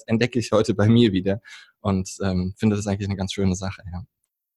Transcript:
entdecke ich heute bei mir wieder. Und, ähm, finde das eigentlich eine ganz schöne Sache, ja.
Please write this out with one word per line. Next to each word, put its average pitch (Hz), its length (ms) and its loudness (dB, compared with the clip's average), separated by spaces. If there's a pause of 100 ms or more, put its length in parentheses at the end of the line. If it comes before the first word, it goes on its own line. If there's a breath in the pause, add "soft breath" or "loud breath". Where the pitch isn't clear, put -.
entdecke 113 320 0
ich - 120 -4
heute 110 220 2
bei 101 160 4
mir 117 240 6
wieder. 95 280 -2 (380 loud breath)
Und, 95 420 -4
ähm, 92 360 -2
finde 107 180 2
das 104 120 -4
eigentlich 98 200 -4
eine 98 100 -4
ganz 95 160 -6
schöne 95 220 0
Sache, 95 360 -10
ja. 90 120 -10 (540)